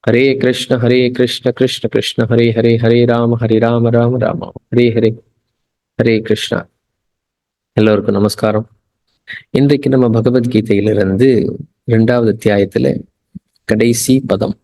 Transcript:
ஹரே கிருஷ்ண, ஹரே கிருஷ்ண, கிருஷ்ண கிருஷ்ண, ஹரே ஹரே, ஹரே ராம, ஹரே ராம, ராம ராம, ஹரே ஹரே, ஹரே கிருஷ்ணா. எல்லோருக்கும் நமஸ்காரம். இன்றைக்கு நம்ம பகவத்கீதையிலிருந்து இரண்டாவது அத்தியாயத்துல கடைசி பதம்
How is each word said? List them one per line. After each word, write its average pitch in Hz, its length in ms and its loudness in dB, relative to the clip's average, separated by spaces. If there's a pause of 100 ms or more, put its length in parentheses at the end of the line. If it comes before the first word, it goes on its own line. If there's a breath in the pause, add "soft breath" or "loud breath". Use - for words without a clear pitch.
ஹரே 120 200 2 (140)
கிருஷ்ண, 127 400 -2
ஹரே 120 220 2 (120)
கிருஷ்ண, 123 400 -2
கிருஷ்ண - 360 -2
கிருஷ்ண, 113 380 -2
ஹரே 117 300 2
ஹரே, 117 220 2
ஹரே 117 280 2
ராம, 117 360 0
ஹரே 110 180 0
ராம, 117 300 0
ராம 120 280 0
ராம, - 340 -4 (180)
ஹரே 120 260 2
ஹரே, 113 160 2 (880)
ஹரே 117 220 2
கிருஷ்ணா. - 380 -4 (1200)
எல்லோருக்கும் 107 420 2
நமஸ்காரம். 107 480 -2 (800 loud breath)
இன்றைக்கு 139 400 0
நம்ம 127 200 2
பகவத்கீதையிலிருந்து 110 1200 0 (540)
இரண்டாவது 113 480 2
அத்தியாயத்துல 104 640 0 (680)
கடைசி 117 540 0
பதம் 127 440 -4